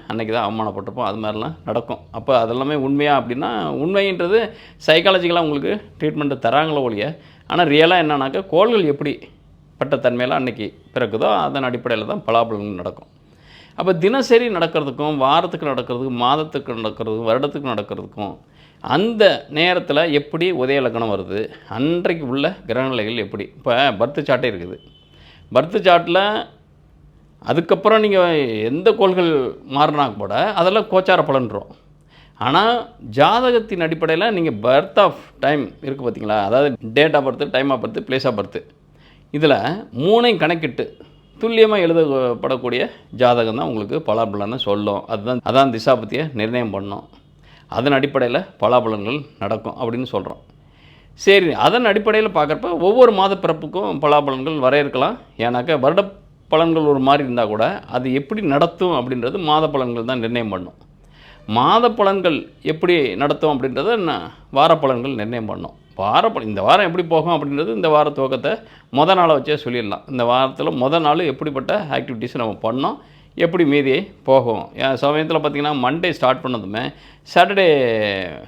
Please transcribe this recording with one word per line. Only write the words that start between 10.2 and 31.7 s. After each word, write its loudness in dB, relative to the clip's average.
அன்னைக்கு -4
பிறக்குதோ, 0
அதன் -2
அடிப்படையில -4
தான் -8
பலாபலன்கள் -2
நடக்கும். -12
அப்ப 2
தினசரி 2
நடக்கிறதுக்கும், -2
வாரத்துக்கு 0
நடக்கிறதுக்கும், -4
மாதத்துக்கு -2
நடக்கிறதுக்கும், -4
வருடத்துக்கு -2
நடக்கிறதுக்கும், -10
அந்த 0
நேரத்துல 0
எப்படி -2
உதய 0
லக்னம் -2
வருது, -6
அன்றைக்கு -2
உள்ள -4
கிரகநிலைகள் -4
எப்படி? -6
இப்ப 0
பர்த் -2
சார்ட்டே 0
இருக்குது. -10
பர்த் 0
சார்ட்ல 2
அதுக்கப்புறம் 2
நீங்க 2
எந்த 2
கோள்கள் 2
மாறினா 0
கூட -2
அதெல்லாம் 0
கோச்சார 4
பலன்றோம். -2